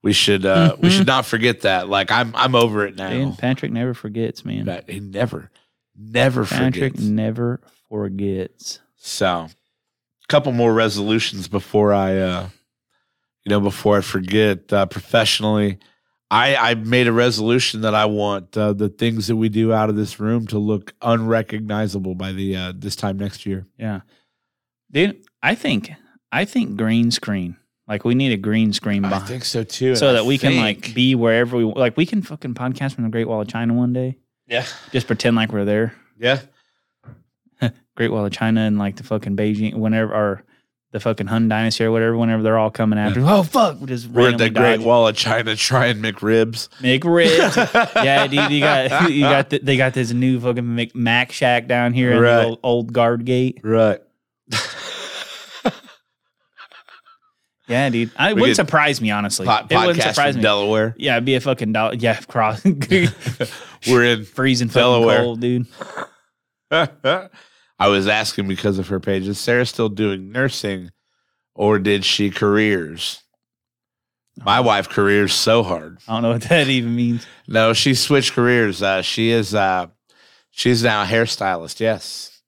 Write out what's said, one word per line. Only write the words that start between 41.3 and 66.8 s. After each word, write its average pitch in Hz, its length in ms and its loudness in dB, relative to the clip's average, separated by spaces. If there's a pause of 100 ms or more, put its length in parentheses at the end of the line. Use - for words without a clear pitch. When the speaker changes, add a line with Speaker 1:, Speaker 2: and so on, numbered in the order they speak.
Speaker 2:
Dynasty 110 380 0
or 113 60 2
whatever, 113 260 0
whenever 113 260 0
they're 110 140 2
all 110 120 2
coming 107 300 -2
after 104 220 0
Speaker 1:
Yeah. 143 60 2
Speaker 2:
us. 202 120 4
Oh, 180 40 2
fuck. 208 380 0
We 135 60 -12
just 120 200 -8
Speaker 1:
We're 120 220 4
at 120 80 0
the 117 80 2
Speaker 2:
randomly 110 40 2 (120)
Speaker 1:
Great 120 160 4
Speaker 2:
dodge. 113 80 -4
Speaker 1:
Wall 117 220 6
of 107 80 0
China 113 400 -2
trying 123 420 0
McRibs. 113 720 0 (120)
Speaker 2:
McRibs. 165 760 2 (400)
Speaker 1:
<laughs> 226 80 4
Speaker 2:
Yeah, 139 240 4
dude, 143 240 0
you 147 100 2
got, 143 480 2
<laughs> - 20 -
you 143 100 2
got 139 280 2
the, 143 100 -2
they 135 180 0
got 127 160 2
this 120 180 -2
new 127 300 0
fucking 120 340 -2
Mc-, 117 200 -4
Mac 120 360 0
Shack 123 360 2
down 120 260 2
here 123 180 2
in 113 80 4
Speaker 1:
Right. 117 220 6
Speaker 2:
the 113 60 4
old, 113 160 -6
old 120 300 0
guard 117 320 2
gate. 127 380 0
Speaker 1:
Right. 110 380 2 (500)
<laughs> 113 100 -4 (3000)
Speaker 2:
Yeah, 127 220 0
dude. 117 280 -2
I, 180 140 2
it 214 40 -2
Speaker 1:
We 208 60 4
Speaker 2:
wouldn't 247 160 4
Speaker 1:
could 190 100 2
Speaker 2:
surprise 147 320 2
me, 110 120 0
honestly. 101 340 -2
Speaker 1:
po-, 110 240 2
Speaker 2:
It 120 80 2
wouldn't 110 220 2
Speaker 1:
podcast 110 160 2
Speaker 2:
surprise 143 180 2
Speaker 1:
from 123 60 -4
Speaker 2:
me. 107 40 2
Speaker 1:
Delaware. 107 540 2
Speaker 2:
Yeah, 131 160 0
it'd 117 120 0
be 135 100 2
a 123 40 0
fucking 120 320 -2
dollar. 110 220 0
Yeah, 113 260 0
cross. - 460 -2
<laughs> - 0 -
Speaker 1:
<laughs> 143 1200 -2
We're 123 160 6
in 113 220 2
Speaker 2:
Freezing 127 420 0
fucking 120 140 2
Speaker 1:
Delaware. 117 380 6
Speaker 2:
cold, 117 200 -2
dude. 123 280 0 (640)
Speaker 1:
<laughs> - 380 -16
I 165 580 0 (580)